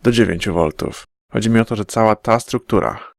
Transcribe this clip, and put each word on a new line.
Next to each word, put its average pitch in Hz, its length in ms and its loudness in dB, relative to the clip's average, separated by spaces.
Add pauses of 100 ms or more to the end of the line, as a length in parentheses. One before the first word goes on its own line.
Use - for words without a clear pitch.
Do 123 100 2
dziewięciu 92 420 0
voltów. - 500 -2 (280)
Chodzi 110 180 -2
mi 113 100 4
o 113 40 2
to, 113 120 -6
że 104 80 -6
cała 110 320 2
ta 117 240 0
struktura - 800 -4